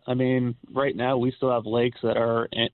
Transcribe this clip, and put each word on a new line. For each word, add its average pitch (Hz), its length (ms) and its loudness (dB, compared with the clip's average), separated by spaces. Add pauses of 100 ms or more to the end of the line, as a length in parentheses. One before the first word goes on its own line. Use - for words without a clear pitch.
I 127 80 -2
mean, 127 400 0 (180)
right 135 220 -2
now 123 220 0
we 127 160 0
still 131 180 -2
have 117 160 0
lakes 120 360 0
that 113 140 0
are 117 360 0
in, 117 220 0